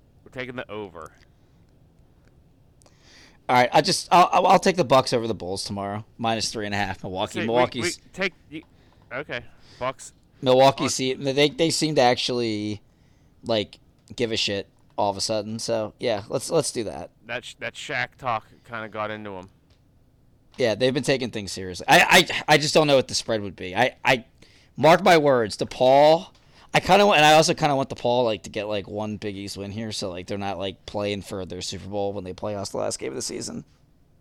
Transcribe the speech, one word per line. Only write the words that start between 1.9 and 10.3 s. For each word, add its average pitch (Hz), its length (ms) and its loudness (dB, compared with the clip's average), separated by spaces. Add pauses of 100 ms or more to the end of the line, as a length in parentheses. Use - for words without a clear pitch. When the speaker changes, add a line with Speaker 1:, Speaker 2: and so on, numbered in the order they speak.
Speaker 2:
All 127 60 2
right, 123 180 6
I 156 80 6
just, 170 300 -4
I'll, 180 200 8
I'll, 180 160 2
I'll 185 120 8
take 190 160 2
the 175 80 0
Bucks 131 300 4
over 117 120 0
the 113 80 -2
Bulls 90 300 -6
tomorrow. 101 420 -6 (140)
Minus 113 320 -2
three 107 160 -6
and 101 80 -6
a - 20 -2
half. 95 240 -4
Milwaukee. 98 320 -6
Speaker 1:
See, 117 60 -6
we, - 80 -4
Speaker 2:
Milwaukee's 123 560 -2
Speaker 1:
we - 100 -20
take 185 200 -6 (160)
the, 151 160 -16 (460)
okay, 127 300 -10 (380)
Bucks. - 340 -8 (280)